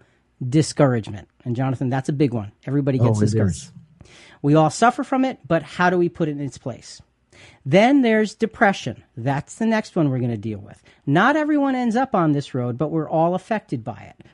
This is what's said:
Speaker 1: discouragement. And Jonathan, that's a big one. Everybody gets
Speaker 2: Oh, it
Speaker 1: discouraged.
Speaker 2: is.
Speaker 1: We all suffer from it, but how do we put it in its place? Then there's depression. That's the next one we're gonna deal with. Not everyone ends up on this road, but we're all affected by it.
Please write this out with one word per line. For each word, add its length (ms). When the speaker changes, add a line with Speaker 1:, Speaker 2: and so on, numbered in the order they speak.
Speaker 1:
discouragement. 800
And 120
Jonathan, 320
that's 220
a 20
big 220
one. 180
Everybody 320
gets 200
Speaker 2:
Oh, 40
it 40
Speaker 1:
discouraged. 300
Speaker 2:
is. 160
Speaker 1:
We 120
all 160
suffer 340
from 200
it, 220
but 160
how 260
do 80
we 120
put 200
it 40
in 80
its 180
place? 420
Then 380
there's 320
depression. 720
That's 380
the 120
next 300
one 140
we're 80
gonna 180
deal 220
with. 240
Not 300
everyone 380
ends 220
up 180
on 180
this 220
road, 220
but 140
we're 180
all 260
affected 500
by 300
it. 200